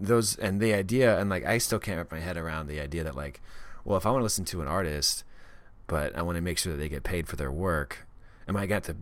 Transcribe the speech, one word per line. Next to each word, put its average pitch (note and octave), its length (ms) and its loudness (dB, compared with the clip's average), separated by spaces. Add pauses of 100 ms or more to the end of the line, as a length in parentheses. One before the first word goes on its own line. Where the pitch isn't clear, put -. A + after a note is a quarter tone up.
those, G#2+ 360 4
and G2 240 0
the A2 140 4
idea, G#2+ 420 6
and, G2 140 2
like, F#2 140 0
I A2 140 4
still A2+ 200 2
can't F#2+ 200 -4
wrap E2+ 120 -6
my D#2+ 80 -6
head E2+ 180 -4
around D#2+ 300 -4
the D2+ 140 -4
idea D#2 240 -2
that, D2 100 -4
like, C#2+ 260 -8 (440)
well, G2+ 120 4
if F#2 80 2
I G#2+ 60 4
wanna B2+ 140 4
listen G2 220 0
to E2+ 160 -4
an C#2 40 -2
artist, D2+ 560 0 (640)
but D2 300 0
I E2 60 0
wanna E2+ 180 0
make F2 180 0
sure F2 140 0
that C#2+ 80 -4
they D2+ 80 -2
get D2 160 -4
paid E2+ 240 0
for - 80 -6
their C#2 160 -2
work, D#2+ 560 0 (400)
am G2+ 80 0
I G2 100 0
gonna G2+ 80 2
have G2 100 0
to D#2 180 -4